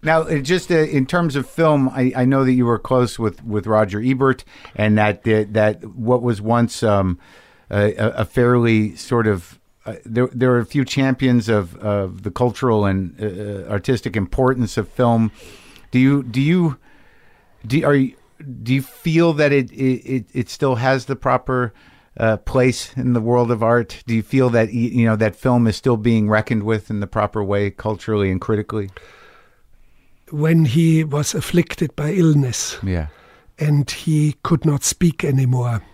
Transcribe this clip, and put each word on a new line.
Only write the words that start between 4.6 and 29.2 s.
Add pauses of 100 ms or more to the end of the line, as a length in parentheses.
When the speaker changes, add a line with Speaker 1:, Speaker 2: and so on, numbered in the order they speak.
Speaker 1:
and
that,
that,
that (120)
what
was
once,
um, (520)
a,
a, (140)
a
fairly
sort
of, (280)
uh, (100)
there,
there
are
a
few
champions
of,
of
the
cultural
and,
uh,
uh,
artistic
importance
of
film. (580)
Do
you,
do
you, (880)
do,
are
you, (480)
do
you
feel
that
it,
it,
it,
it
still
has
the
proper, (460)
uh,
place
in
the
world
of
art?
Do
you
feel
that,
y-,
you
know,
that
film
is
still
being
reckoned
with
in
the
proper
way,
culturally
and
critically? (1400)